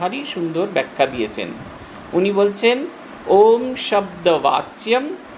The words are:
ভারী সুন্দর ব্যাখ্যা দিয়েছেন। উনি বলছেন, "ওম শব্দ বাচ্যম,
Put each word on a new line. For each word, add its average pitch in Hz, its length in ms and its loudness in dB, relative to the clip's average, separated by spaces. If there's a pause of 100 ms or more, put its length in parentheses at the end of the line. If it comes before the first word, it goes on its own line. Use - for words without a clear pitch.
ভারী 185 240 -4
সুন্দর 170 420 -2
ব্যাখ্যা 143 400 0
দিয়েছেন। 110 420 -4 (640)
উনি 190 200 2
বলছেন, 214 540 2 (400)
"ওম 233 480 6
শব্দ 180 640 0
বাচ্যম, 214 720 0 (300)